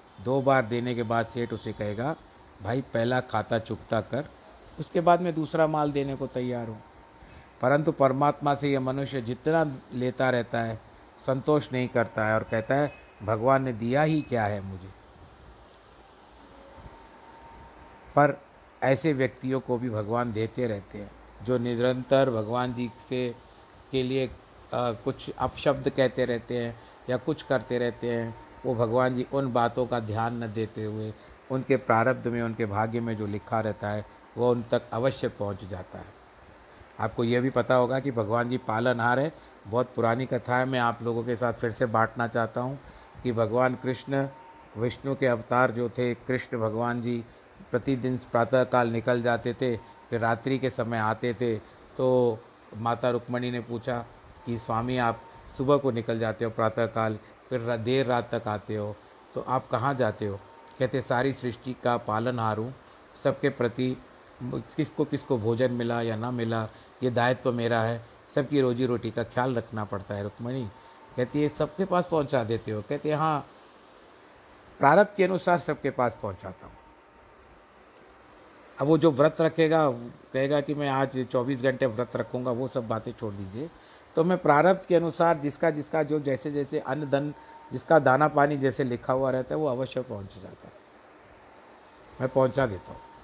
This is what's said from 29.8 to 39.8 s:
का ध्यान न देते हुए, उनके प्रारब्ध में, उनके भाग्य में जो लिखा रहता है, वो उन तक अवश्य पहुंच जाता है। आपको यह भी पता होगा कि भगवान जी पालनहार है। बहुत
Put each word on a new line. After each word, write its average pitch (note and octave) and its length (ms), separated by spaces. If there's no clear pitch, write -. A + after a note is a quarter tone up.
का A#2+ 140
ध्यान A2+ 440
न G#2+ 80
देते G#2+ 320
हुए, G#2+ 300
उनके C3 260
प्रारब्ध A#2+ 520
में, A#2+ 140
उनके A2+ 240
भाग्य A2+ 340
में A2+ 160
जो G#2 100
लिखा G#2 340
रहता G#2 300
है, G#2 160
वो A#2+ 140
उन A#2+ 120
तक A#2 200
अवश्य B2+ 360
पहुंच G2+ 360
जाता F#2 340
है। F2+ 60
आपको A2+ 240
यह A#2+ 160
भी C3 100
पता B2 240
होगा B2+ 260
कि C#3 100
भगवान A#2 380
जी B2+ 100
पालनहार A#2+ 600
है। D3+ 140
बहुत A#2+ 300